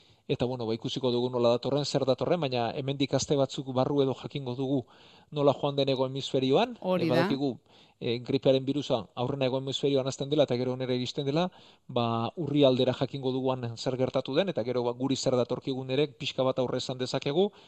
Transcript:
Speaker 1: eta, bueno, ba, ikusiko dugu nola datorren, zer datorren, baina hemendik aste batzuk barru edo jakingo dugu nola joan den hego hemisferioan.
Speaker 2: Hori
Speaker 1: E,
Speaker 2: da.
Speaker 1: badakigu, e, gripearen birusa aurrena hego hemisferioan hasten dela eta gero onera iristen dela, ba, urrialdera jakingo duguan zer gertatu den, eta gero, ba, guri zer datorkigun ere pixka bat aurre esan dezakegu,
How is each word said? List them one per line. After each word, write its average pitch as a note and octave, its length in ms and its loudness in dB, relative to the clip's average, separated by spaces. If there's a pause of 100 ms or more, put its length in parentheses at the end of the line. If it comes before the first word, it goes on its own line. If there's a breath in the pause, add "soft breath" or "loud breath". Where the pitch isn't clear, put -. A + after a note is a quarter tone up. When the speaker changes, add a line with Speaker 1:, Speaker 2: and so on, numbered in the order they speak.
(260 soft breath)
Speaker 1:
eta, - 200 -2
bueno, A#2+ 200 -4
ba, A2 80 0
ikusiko B2 380 -2
dugu B2 180 0
nola A#2+ 240 4
datorren, C3+ 300 -2
zer C3+ 200 0
datorren, C3 360 0
baina B2 340 -2
hemendik C#3 400 -4
aste C#3 220 0
batzuk C3+ 380 -2
barru C3+ 280 2
edo C3+ 120 0
jakingo C3 420 -8
dugu C3+ 280 0 (460 loud breath)
nola C#3+ 220 4
joan C#3+ 240 -2
den C#3 120 2
hego C3 180 2
hemisferioan. C3+ 760 0
Speaker 2:
Hori F3+ 260 0
Speaker 1:
E, - 20 2
Speaker 2:
da. B2+ 60 2
Speaker 1:
badakigu, C3+ 440 0 (420 soft breath)
e, A#2+ 240 -2
gripearen C3+ 400 4
birusa C3+ 360 -2 (140)
aurrena C3 320 -2
hego B2+ 140 0
hemisferioan C3+ 500 0
hasten C#3 200 -6
dela D3 140 6
eta B2 120 0
gero B2+ 160 0
onera B2+ 220 -2
iristen B2+ 320 -4
dela, D#3 200 2 (400 loud breath)
ba, A#2 500 -2
urrialdera C3 580 4
jakingo C3 380 -4
duguan B2+ 320 -2 (120)
zer B2+ 240 -4
gertatu C3 340 -2
den, F#3+ 140 2
eta B2 160 -2
gero, B2 200 -2
ba, A#2+ 80 -2
guri C3 240 -2
zer B2+ 200 0
datorkigun B2+ 540 -2
ere C#3+ 180 0
pixka C3+ 340 -4
bat C3 160 0
aurre B2+ 240 -2
esan B2+ 160 -6
dezakegu, C#3 520 0 (180 loud breath)